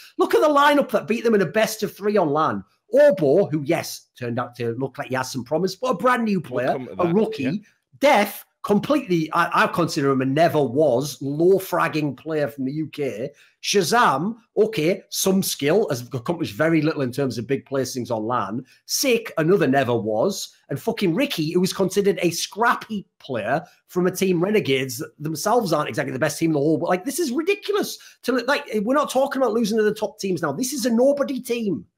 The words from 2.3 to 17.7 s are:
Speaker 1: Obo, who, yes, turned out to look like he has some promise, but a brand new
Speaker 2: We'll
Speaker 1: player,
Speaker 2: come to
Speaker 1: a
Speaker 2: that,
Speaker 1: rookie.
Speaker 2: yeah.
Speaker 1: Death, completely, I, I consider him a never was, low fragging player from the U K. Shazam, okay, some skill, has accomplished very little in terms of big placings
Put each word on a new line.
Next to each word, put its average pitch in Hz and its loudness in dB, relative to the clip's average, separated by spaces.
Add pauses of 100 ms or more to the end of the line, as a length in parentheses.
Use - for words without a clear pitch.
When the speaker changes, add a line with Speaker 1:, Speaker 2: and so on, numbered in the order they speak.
Speaker 1:
Obo, 240 6
who, 147 -2
yes, - -6
turned 120 -6
out 123 -4
to 117 -4
look 131 -8
like 139 -8
he 127 -4
has 127 -2
some 117 -6
promise, 175 -2
but 254 -6
a 247 0
brand 233 2
new 202 0
Speaker 2:
We'll 131 -10
Speaker 1:
player, 123 -2
Speaker 2:
come 131 -8
to 80 -14
Speaker 1:
a - -16 (120)
Speaker 2:
that, 170 2
Speaker 1:
rookie. 214 0
Speaker 2:
yeah. 131 -2 (460)
Speaker 1:
Death, 233 2 (160)
completely, 202 0
I, 165 2
I 208 2
consider 160 0
him 131 0
a 131 0
never 147 2
was, 135 0
low 160 2
fragging 156 -2
player 151 -4
from 131 -6
the 131 -4
U 156 -6
K. 131 -6 (300)
Shazam, 190 2 (220)
okay, 190 2
some 190 0
skill, 170 0
has 123 -4 (120)
accomplished 131 -4
very 160 2
little 151 0
in 123 -2
terms 131 -2
of 113 -6
big 139 -2
placings 127 -4